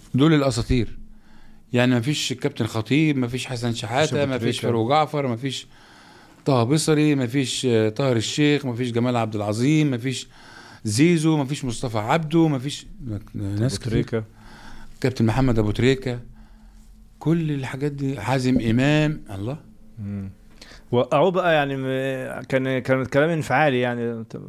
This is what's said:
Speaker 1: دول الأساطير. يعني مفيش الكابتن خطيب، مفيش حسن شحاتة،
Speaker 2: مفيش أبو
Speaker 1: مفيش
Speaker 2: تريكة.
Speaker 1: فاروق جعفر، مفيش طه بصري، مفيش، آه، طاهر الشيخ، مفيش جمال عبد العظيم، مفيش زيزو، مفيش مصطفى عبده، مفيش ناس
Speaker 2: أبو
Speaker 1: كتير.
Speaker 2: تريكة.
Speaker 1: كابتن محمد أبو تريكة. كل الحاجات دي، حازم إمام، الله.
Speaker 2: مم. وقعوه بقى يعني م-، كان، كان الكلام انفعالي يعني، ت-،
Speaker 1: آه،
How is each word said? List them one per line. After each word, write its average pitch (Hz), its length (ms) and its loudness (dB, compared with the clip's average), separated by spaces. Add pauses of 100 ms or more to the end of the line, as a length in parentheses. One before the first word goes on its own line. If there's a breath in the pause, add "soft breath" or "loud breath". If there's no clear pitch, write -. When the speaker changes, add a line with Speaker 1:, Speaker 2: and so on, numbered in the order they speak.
(140)
Speaker 1:
دول 151 200 6
الأساطير. 123 640 0 (720 soft breath)
يعني 123 240 4
مفيش 135 360 -2
الكابتن 131 340 -4
خطيب، 139 520 0
مفيش 123 280 -4
حسن 120 280 -4
شحاتة، 131 420 -2
Speaker 2:
مفيش 143 80 2
أبو 135 100 -2
Speaker 1:
مفيش 117 220 -2
Speaker 2:
تريكة. 123 120 -2
Speaker 1:
فاروق 117 200 2
جعفر، 147 400 0
مفيش 123 380 -6 (800 loud breath)
طه 127 200 4
بصري، 151 500 2
مفيش، 131 560 -2
آه، 110 180 4
طاهر 127 280 0
الشيخ، 143 500 2
مفيش 120 260 -4
جمال 120 240 0
عبد 110 200 -2
العظيم، 127 540 2
مفيش 123 380 -6 (560 loud breath)
زيزو، 156 520 4
مفيش 139 280 -2
مصطفى 117 340 -4
عبده، 160 500 2
مفيش 139 380 -4 (480)
ناس 101 400 -2
Speaker 2:
أبو - 60 -8
Speaker 1:
كتير. 107 120 -6
Speaker 2:
تريكة. 113 320 0 (760 loud breath)
Speaker 1:
كابتن 120 260 0
محمد 117 320 2
أبو 104 120 2
تريكة. 123 500 0 (1000 soft breath)
كل 160 340 0
الحاجات 139 400 -4
دي، 139 280 -4
حازم 127 400 2
إمام، 147 600 2 (100)
الله. 104 280 -6 (400)
Speaker 2:
مم. 101 320 -8 (600 loud breath)
وقعوه 143 380 4
بقى 175 240 2
يعني 139 220 0
م-، 131 640 -6
كان، 131 360 0
كان 131 220 0
الكلام 139 300 2
انفعالي 143 500 2
يعني، 117 440 -4
ت-، 120 120 -14
Speaker 1:
آه، 104 120 -10